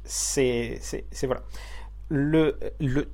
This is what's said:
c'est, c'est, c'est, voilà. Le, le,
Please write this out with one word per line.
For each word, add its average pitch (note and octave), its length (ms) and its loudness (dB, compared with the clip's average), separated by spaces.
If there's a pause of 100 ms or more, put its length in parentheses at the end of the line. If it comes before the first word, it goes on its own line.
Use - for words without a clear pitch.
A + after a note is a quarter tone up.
c'est, A#2+ 760 0
c'est, - 300 -6
c'est, - 160 -4
voilà. B2+ 160 0 (680)
Le, D3+ 460 4 (220)
le, C#3 340 2